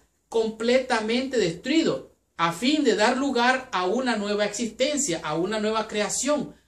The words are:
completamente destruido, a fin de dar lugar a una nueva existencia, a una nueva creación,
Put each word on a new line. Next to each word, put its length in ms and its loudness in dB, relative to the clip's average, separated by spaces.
completamente 1120 0
destruido, 720 0
a 160 0
fin 300 0
de 120 4
dar 220 2
lugar 540 0
a 160 -2
una 280 0
nueva 300 -2
existencia, 800 -2
a 100 -4
una 260 -2
nueva 280 0
creación, 640 -2